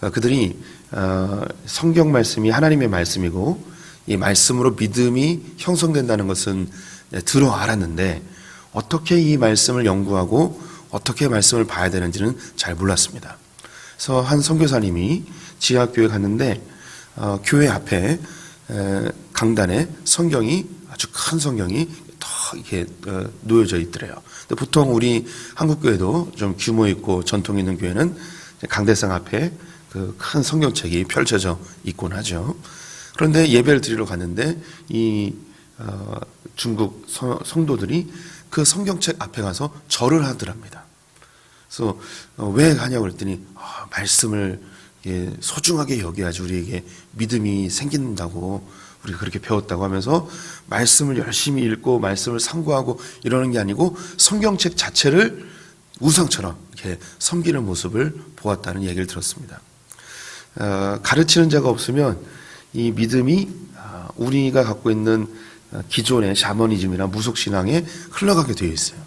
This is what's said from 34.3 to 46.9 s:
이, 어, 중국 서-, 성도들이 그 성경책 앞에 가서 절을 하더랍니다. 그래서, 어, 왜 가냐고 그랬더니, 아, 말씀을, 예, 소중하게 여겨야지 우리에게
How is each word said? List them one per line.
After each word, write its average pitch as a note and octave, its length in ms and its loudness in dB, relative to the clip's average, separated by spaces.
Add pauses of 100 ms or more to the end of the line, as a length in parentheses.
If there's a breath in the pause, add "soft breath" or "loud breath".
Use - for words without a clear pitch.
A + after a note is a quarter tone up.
이, G#2+ 440 0 (440 loud breath)
어, G#2 420 -10 (340)
중국 G#2+ 540 -2
서-, B2 360 -4
성도들이 D3+ 680 -2 (380 loud breath)
그 D3+ 140 0
성경책 F3 540 0
앞에 A2 220 -8
가서 G2+ 340 -4 (140)
절을 D3 380 2
하더랍니다. - 580 -10 (840 soft breath)
그래서, A2 320 -4 (380 loud breath)
어, A2 120 -6
왜 D3 260 6
가냐고 B2 300 -2
그랬더니, F#2 380 -6 (120)
아, - 360 -14
말씀을, G2+ 720 0 (460 loud breath)
예, F#2 340 -4
소중하게 C#3+ 600 -2
여겨야지 F2+ 420 -4
우리에게 F2+ 420 -4 (280 loud breath)